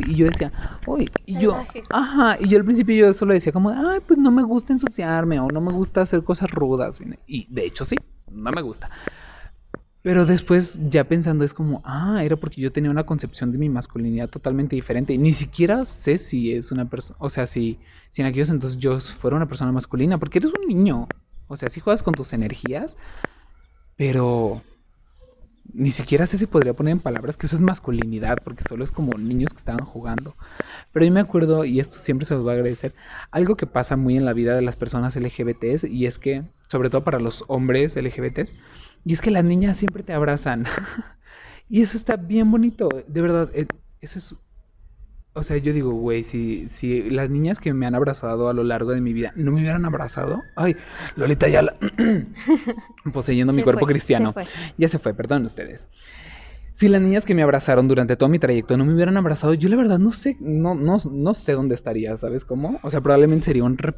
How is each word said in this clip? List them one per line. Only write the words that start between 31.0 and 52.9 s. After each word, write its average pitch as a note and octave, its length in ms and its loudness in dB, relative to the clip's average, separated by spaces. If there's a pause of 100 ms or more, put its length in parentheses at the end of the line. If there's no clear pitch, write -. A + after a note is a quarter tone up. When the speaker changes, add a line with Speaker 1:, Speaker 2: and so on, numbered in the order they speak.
Speaker 1:
yo F3 60 6
me F#3 80 6
acuerdo, D#3+ 460 2
y C3 140 2
esto - 200 -4
siempre C#3+ 260 -2
se D3+ 80 -4
los C3 100 -2
voy A#2+ 80 0
a A#2+ 40 0
agradecer, B2 400 -4 (360)
algo F3+ 240 2
que D3 120 -4
pasa B2+ 300 -2
muy B2+ 200 2
en C3+ 80 2
la A#2+ 80 0
vida A#2 220 0
de B2+ 60 2
las B2 160 -2
personas B2 400 -4
L B2 120 -4
G B2 140 -8
B A#2 100 -2
Ts, B2 300 -2
y B2 240 -2
es A#2+ 100 -6
que, C#3 260 -4 (260)
sobre C3 200 0
todo C3+ 140 0
para D3 160 -2
los A#2 280 -4
hombres C3 500 0
L B2+ 120 -4
G B2+ 120 -8
B B2+ 100 -4
Ts, - 240 -6 (500)
y E3+ 80 0
es D#3+ 80 -2
que A#3 100 0
las F3 140 4
niñas F#3 320 2
siempre G3 260 -4
te F3+ 100 -10
abrazan. C#3+ 520 -2
<laughs> - 1040 -12
Y A3+ 120 4
eso G#3+ 140 -2
está A3+ 180 -2
bien G#3 340 2
bonito, A3+ 400 2 (180)
de D3+ 140 -2
verdad, E3+ 320 2
eh, D3+ 140 -4 (340)
eso - 160 -16
es... - 180 -16 (1000)
o D3+ 100 -6
sea, D3+ 140 -2
yo C#3+ 140 0
digo, C#3 200 0
güey, A#2 320 0
si, A2+ 440 -4
si B2 440 -4
las C#3 180 0
niñas D#3 300 0
que D3+ 160 -2
me C3 100 0
han A#2+ 80 -2
abrazado B2 560 0
a A#2+ 40 0
lo A#2+ 100 0
largo A#2 280 -2
de B2+ 100 0
mi A#2+ 120 -2
vida A2+ 220 -4
no C#3+ 160 0
me D#3 100 2
hubieran E3 240 0
abrazado, C#3 560 -4 (140)
ay, F3 200 0 (400)
Lolita C#3 300 2
Ayala, D3+ 300 4 (680)
<clears throat> A#3 720 -2